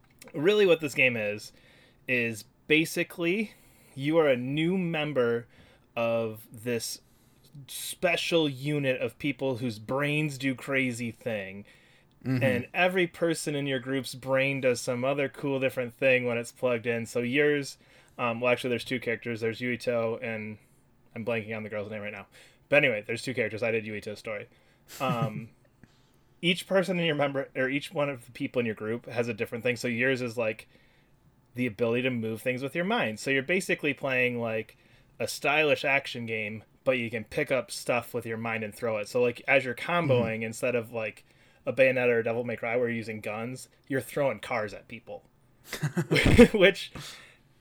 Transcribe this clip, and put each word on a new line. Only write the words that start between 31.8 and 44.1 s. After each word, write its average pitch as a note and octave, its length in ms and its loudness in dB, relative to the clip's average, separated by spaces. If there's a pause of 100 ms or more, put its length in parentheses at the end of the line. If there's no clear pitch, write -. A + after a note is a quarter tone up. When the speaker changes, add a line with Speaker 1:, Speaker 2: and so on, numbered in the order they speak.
Speaker 1:
to C3 80 0
move A2 300 -4
things B2+ 200 -2
with C#3 140 -8
your E3+ 100 -2
mind. E3+ 340 -2
So C#3 120 -2
you're C3+ 120 2
basically F3 500 0
playing, B2+ 460 0
like, A2 380 -4 (420)
a A#2 80 -4
stylish D3 560 2
action C3+ 440 -2
game, A2 360 -6 (220)
but C3 140 4
you A#2 100 -2
can A2 160 -6
pick D3+ 260 -2
up B2+ 200 -2
stuff - 420 -2
with A#2 120 -4
your A2+ 120 -6
mind A2+ 260 -4
and G#2 100 -8
throw A2 240 -2
it. G#2 120 -6
So, B2 120 2
like, A#2+ 260 2
as C3+ 180 4
you're B2 80 -4
comboing, B2+ 640 2
Speaker 2:
Mm-hmm. A2+ 80 -6
Speaker 1:
instead A#2+ 320 -2
of, A2+ 180 -2
like, A2 320 -6 (400)
a C3 80 -2
Bayonetta B2+ 360 6
or A#2 140 4
Devil A#2 220 0
May A#2 100 -2
Cry A#2 220 -2
where B2 100 2
you're A#2 80 0
using A2 240 -6
guns, A2+ 480 -8 (200)
you're C3+ 120 0
throwing B2+ 400 0